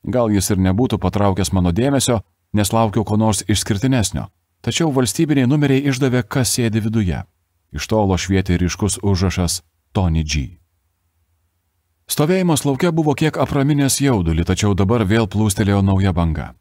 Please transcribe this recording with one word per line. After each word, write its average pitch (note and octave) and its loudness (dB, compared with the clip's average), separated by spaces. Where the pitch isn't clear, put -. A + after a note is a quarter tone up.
Gal A#2 0
jis F#2 0
ir F#2+ 0
nebūtų F#2+ 0
patraukęs G2 0
mano F2 2
dėmesio, B2 0
nes G#2 0
laukiau A2+ 0
ko G#2+ 0
nors A2 0
išskirtinesnio, G#2+ -2
tačiau D3+ -2
valstybiniai C3+ 0
numeriai C#3+ 2
išdavė, B2+ 0
kas - -2
sėdi A2+ 0
viduje. G#2+ -2
Iš D2 -8
tolo G2+ 2
švietė F#2 0
ryškus F2+ -2
užrašas F#2 -2
„Tony E2 0
G“. D2 -6
Stovėjimas E3+ 0
lauke C#3+ 0
buvo D3+ 0
kiek D#3 0
apraminęs C#3+ 0
jaudulį, E2+ 2
tačiau G2 0
dabar G2+ 2
vėl A2+ 2
plūstelėjo G2+ 0
nauja G2 2
banga. D#2+ -2